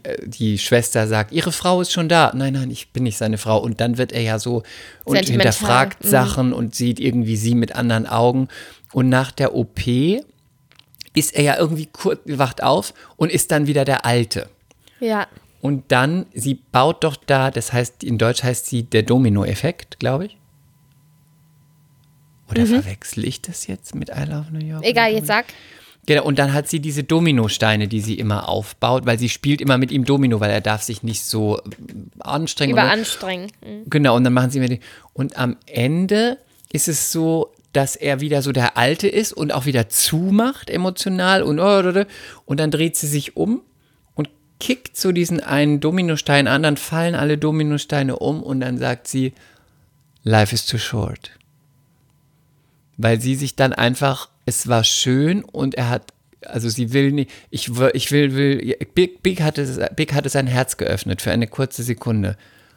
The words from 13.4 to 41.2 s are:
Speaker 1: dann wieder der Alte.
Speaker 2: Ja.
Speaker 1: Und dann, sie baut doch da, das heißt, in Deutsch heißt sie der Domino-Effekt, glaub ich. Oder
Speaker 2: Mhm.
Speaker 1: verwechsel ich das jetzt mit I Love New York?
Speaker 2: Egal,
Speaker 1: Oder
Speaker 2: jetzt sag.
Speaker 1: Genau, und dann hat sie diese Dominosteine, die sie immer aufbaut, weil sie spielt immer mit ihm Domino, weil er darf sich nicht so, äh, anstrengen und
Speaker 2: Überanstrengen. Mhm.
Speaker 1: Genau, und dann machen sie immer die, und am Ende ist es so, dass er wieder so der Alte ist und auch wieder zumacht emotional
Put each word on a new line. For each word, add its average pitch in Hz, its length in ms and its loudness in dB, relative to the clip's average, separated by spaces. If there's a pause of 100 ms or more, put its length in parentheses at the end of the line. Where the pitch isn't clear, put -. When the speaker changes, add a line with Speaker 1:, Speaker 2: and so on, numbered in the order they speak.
Speaker 1:
dann 147 160 2
wieder 143 160 2
der 135 200 0
Alte. 120 460 -2 (500)
Speaker 2:
Ja. 220 260 -2 (360)
Speaker 1:
Und 139 300 -4
dann, 147 420 2
sie 139 200 -4
baut 139 500 2
doch 151 120 -2
da, 135 340 0
das - 220 -6
heißt, 123 320 -2
in 117 140 -2
Deutsch 113 240 2
heißt 123 240 -2
sie 120 160 -2
der 113 220 2
Domino-Effekt, 110 960 2
glaub 131 220 -2
ich. 208 140 -12 (2250)
Oder 233 120 0
Speaker 2:
Mhm. 240 200 4
Speaker 1:
verwechsel - 420 -8
ich - 160 -6
das - 260 -12
jetzt - 280 -12
mit - 160 -8
I 139 140 -6
Love 151 280 -8
New 156 120 -8
York? 156 200 -8
Speaker 2:
Egal, 233 240 2
Speaker 1:
Oder 220 80 2
Speaker 2:
jetzt 214 120 -2
sag. 214 180 0 (600)
Speaker 1:
Genau, 147 180 4
und 147 140 2
dann 139 140 2
hat 151 160 -2
sie 160 120 -4
diese 143 240 -4
Dominosteine, 113 840 2
die 107 120 -2
sie 107 180 -4
immer 104 300 -2
aufbaut, 113 580 -2
weil 117 120 2
sie 120 100 -2
spielt 143 320 -2
immer 135 180 2
mit 131 120 0
ihm 135 140 0
Domino, 131 360 2
weil 104 100 0
er 104 100 0
darf 107 220 -2
sich 110 200 -8
nicht 113 220 -6
so, 107 340 -2
äh, - 20 -12 (600)
anstrengen 147 540 -2
und - 60 4
Speaker 2:
Überanstrengen. 196 720 -2 (120)
Mhm. 214 260 -16
Speaker 1:
Genau, 139 260 4
und 123 80 4
dann 123 80 4
machen 123 180 2
sie 135 80 -4
immer 127 100 0
die, 123 120 -4 (340)
und - 240 -6
am 123 180 -2 (100)
Ende 185 720 0 (340)
ist 151 160 -2
es - 240 -2
so, 160 400 0 (200)
dass 139 240 0
er 139 240 -2
wieder 143 220 0
so 135 100 -2
der 123 240 0
Alte 143 320 2
ist - 240 0
und 147 200 -4
auch 131 140 -2
wieder 127 220 0
zumacht 202 840 0
emotional 185 720 0